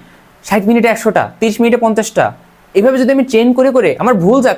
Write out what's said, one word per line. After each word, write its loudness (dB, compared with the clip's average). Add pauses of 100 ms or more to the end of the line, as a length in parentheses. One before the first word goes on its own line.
(440)
ষাট -2
মিনিটে 2
একশোটা, -2 (100)
তিরিশ -2
মিনিটে 2
পঞ্চাশটা, -2 (420)
এভাবে 2
যদি 0
আমি 0
ট্রেন 0
করে 2
করে, 0
আমার 0
ভুল 2
যাক, 0